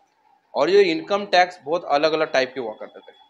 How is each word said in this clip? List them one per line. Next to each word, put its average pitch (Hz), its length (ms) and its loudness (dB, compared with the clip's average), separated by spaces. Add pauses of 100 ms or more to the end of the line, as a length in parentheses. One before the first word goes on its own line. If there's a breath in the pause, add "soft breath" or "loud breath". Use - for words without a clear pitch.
(560)
और 143 140 0
ये 202 140 6
income 180 420 -2
tax 180 380 2
बहुत 160 220 -4
अलग-अलग 156 460 0
type 131 240 0
के 139 40 -10
हुआ 110 140 -8
करते 101 260 -16
थे। - 160 -20 (140)